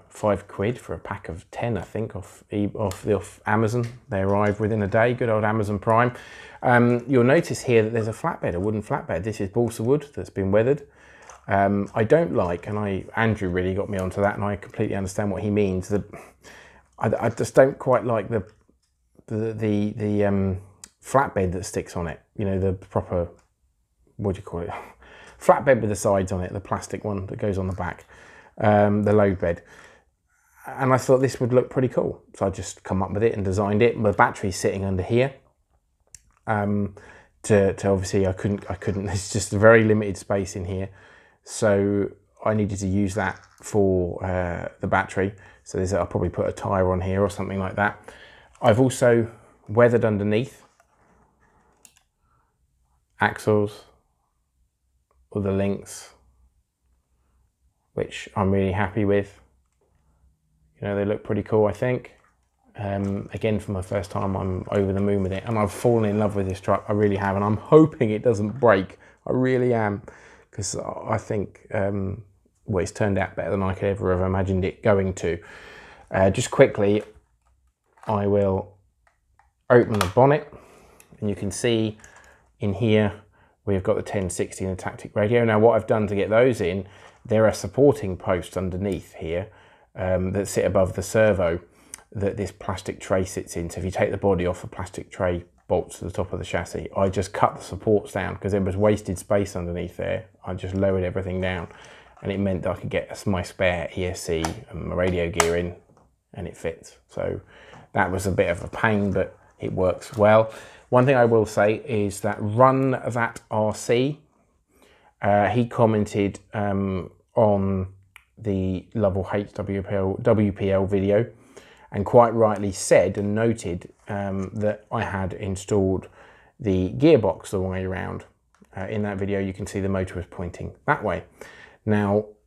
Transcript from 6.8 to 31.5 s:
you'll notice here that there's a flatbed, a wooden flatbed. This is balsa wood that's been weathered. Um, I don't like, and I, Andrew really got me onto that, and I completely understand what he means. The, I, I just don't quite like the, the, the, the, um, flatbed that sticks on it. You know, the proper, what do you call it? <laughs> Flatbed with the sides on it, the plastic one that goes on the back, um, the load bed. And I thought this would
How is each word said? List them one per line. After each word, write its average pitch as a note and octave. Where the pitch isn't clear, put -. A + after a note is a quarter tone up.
you'll B2+
notice C#3
here A#2
that A2
there's A2+
a A2
flatbed, A2+
a F2
wooden G#2
flatbed. G2+
This G#2+
is G2
balsa A2+
wood C#3+
that's -
been F#2+
weathered. A#2+
Um, G2+
I A2+
don't D3+
like, F2+
and G#2+
I, G2
Andrew G#2
really F2+
got F#2+
me F#2+
onto F#2
that, G#2
and A2
I G2+
completely G2+
understand G2+
what F2+
he G#2+
means. F#2+
The, G2+
I, A#2
I A#2
just A2+
don't C#3
quite B2
like A2+
the, A2
the, A2
the, G#2
the, G#2
um, G2
flatbed G2+
that F2+
sticks -
on F2
it. -
You G#2+
know, F#2+
the F#2+
proper, F#2
what F#2+
do -
you -
call E2+
it? E2+
<laughs> -
Flatbed C#3
with A2
the G2+
sides G2
on F#2+
it, F2+
the G2
plastic G2+
one G2
that -
goes G2+
on F#2+
the F#2+
back, -
um, G#2
the G#2
load G2+
bed. E2+
And C3
I B2
thought B2+
this C3
would B2